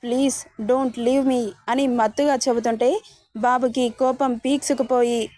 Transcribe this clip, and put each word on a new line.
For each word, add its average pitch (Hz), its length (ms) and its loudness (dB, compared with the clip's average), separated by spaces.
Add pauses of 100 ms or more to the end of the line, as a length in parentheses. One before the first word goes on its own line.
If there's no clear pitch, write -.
ప్లీజ్ 254 340 0 (240)
don't 247 340 0
leave 254 300 2
me" 254 180 2 (260)
అని 262 180 0
మత్తుగా 240 480 2
చెబుతుంటే 240 680 0 (360)
బాబుకి 247 520 0
కోపం 262 440 -2
పీక్సుకుపోయి, 240 1040 0